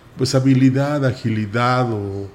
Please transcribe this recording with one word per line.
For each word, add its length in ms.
pues, 160
habilidad, 720
agilidad 840
o, 440